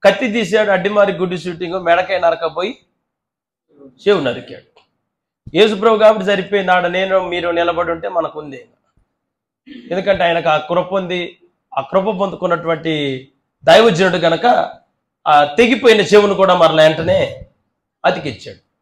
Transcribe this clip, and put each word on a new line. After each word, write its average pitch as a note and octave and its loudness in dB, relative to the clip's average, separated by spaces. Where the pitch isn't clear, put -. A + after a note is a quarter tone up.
కత్తి G3+ 0
తీశాడు, G#3 0
అడ్డిమారి G3+ 0
గుడ్డి F3+ -4
shooting, F3 -8
మెడకాయ F3 0
నరకపోయి E3 -4
చెవు F#3+ -2
నరికాడు. - -10
యేసు G#3+ 2
ప్రభు A3 2
కాబట్టి G#3+ 4
సరిపోయింది, F#3+ -2
ఆడ F3+ 0
నేను F#3 -2
మీరు F3 -4
నిలబడి E3+ -2
ఉంటే E3 -6
మనకుంది. D3+ -8
ఎందుకంటే F#3 -2
ఆయనకు E3+ 0
ఆ D#3 2
కృప F3 -4
ఉంది, F3+ -6
ఆ C#3 -4
కృప F#3 -2
పొందుకున్నటువంటి E3 -4
దైవజనుడు F#3 4
గనక F3 0
ఆ D3 6
తెగిపోయిన A3+ 4
చెవును G3+ 4
కూడా F#3 2
మరల D#3+ 4
వెంటనే D#3+ 0
అతికిచ్చాడు. D3+ -6